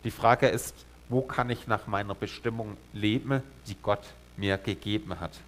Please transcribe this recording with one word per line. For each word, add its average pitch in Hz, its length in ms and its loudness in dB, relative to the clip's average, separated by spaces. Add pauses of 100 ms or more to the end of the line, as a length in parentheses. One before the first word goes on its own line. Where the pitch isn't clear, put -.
Die 117 80 -4
Frage 120 360 6
ist, 107 260 -2 (340)
wo 127 140 2
kann 123 280 -2
ich - 160 -4
nach 110 220 0
meiner 101 260 -2
Bestimmung 113 640 -6 (160)
leben, 120 500 0 (240)
die 101 80 -10
Gott - 300 0 (320)
mir 98 220 2
gegeben 101 600 -4
hat? 85 140 -8 (160)